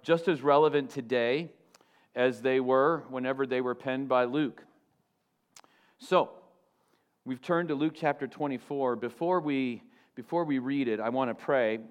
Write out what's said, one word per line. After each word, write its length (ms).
just 260
as 140
relevant 480
today 640
as 260
they 180
were 500
whenever 360
they 160
were 140
penned 340
by 140
Luke. 400
So, 320
we've 160
turned 300
to 60
Luke 200
chapter 300
twenty-four. 680
Before 440
we, 440
before 300
we 120
read 300
it, 120
I 100
want 200
to 60
pray, 420